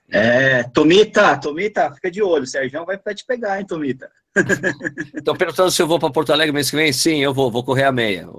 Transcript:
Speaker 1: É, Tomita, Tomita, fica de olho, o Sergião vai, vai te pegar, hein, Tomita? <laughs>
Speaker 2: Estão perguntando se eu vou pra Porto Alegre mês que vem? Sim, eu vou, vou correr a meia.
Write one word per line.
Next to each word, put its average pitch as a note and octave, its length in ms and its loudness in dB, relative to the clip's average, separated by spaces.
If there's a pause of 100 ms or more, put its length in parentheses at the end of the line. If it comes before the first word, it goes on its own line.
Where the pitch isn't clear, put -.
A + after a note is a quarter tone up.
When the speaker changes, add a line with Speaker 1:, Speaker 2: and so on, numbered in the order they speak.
(100)
Speaker 1:
É, B2 540 2
Tomita, E3+ 760 4
Tomita, D#3 540 -4
fica F#3 180 -8
de F#3 120 -6
olho, E3 220 2
o - 20 -6
Sergião C#3 400 -6
vai, F#3+ 160 -8
vai G#3 120 -8
te - 120 -14
pegar, A3 340 -4
hein, G3+ 60 -10
Tomita? D3 440 -8 (240)
<laughs> E3+ 800 -2
Speaker 2:
Estão D3 220 -4
perguntando F3+ 340 0
se - 120 0
eu E3+ 40 2
vou E3 120 0
pra D#3 120 -2
Porto D3+ 220 -2
Alegre D3+ 220 0
mês C#3+ 160 -2
que C#3+ 60 -4
vem? D#3 160 2
Sim, D#3 260 0
eu C#3 160 0
vou, C3 160 0
vou A#2+ 120 -2
correr C3+ 220 0
a C#3 80 4
meia. G#2 340 -2 (120)